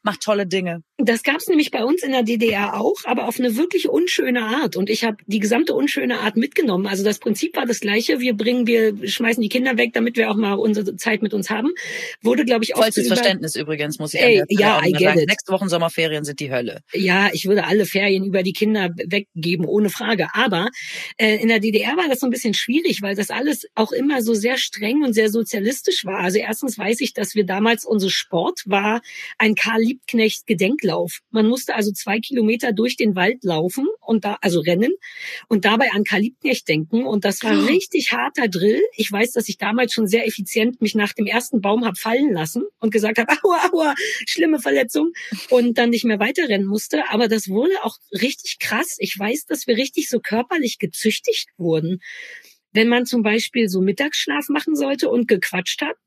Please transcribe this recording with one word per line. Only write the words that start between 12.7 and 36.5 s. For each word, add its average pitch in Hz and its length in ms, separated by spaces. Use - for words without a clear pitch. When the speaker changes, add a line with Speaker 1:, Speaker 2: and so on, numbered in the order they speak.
Speaker 2:
oft - 80
Speaker 1:
Vollstes 226 220
Speaker 2:
so - 80
über - 20
Speaker 1:
Verständnis 190 400
übrigens, 147 420
muss 151 160
ich 165 80
an 247 60
Speaker 2:
Ey, 226 80
Speaker 1:
der 185 180
Stelle 196 80
Speaker 2:
ja, 202 160
Speaker 1:
auch - 80
Speaker 2:
I - 60
Speaker 1:
mal - 80
Speaker 2:
get 180 80
Speaker 1:
sagen. 151 140
Speaker 2:
it. 147 80
Speaker 1:
Sechs - 180
Wochen 185 220
Sommerferien 165 540
sind 147 160
die 143 120
Hölle. 120 300
Speaker 2:
Ja, 190 400
ich 185 140
würde 202 180
alle 202 220
Ferien 190 360
über 190 200
die 190 100
Kinder 214 420
weggeben, 175 680
ohne 202 240
Frage. 214 440
Aber, 208 360
äh, 214 200
in 226 100
der 226 120
D 214 120
D 202 100
R 254 160
war 339 120
das 254 100
so 269 80
ein 240 40
bisschen 240 220
schwierig, 269 480
weil 196 140
das 202 160
alles 269 420
auch 220 180
immer 269 300
so 226 140
sehr 240 220
streng 233 460
und 247 100
sehr 220 180
sozialistisch 226 720
war. 190 140
Also 185 180
erstens 220 400
weiß 220 240
ich, 240 120
dass 208 200
wir 208 100
damals, 208 420
unser 196 260
Sport 196 560
war 208 340
ein 214 160
Karl 226 260
Liebknecht 226 640
Gedenklauf. 196 460
Man 220 160
musste 254 280
also 214 180
zwei 208 260
Kilometer 233 540
durch 233 240
den 214 180
Wald 196 300
laufen 180 420
und 226 240
da, 208 160
also 170 180
rennen 180 320
und 208 160
dabei 226 300
an 202 100
Karl 208 180
Liebknecht 247 460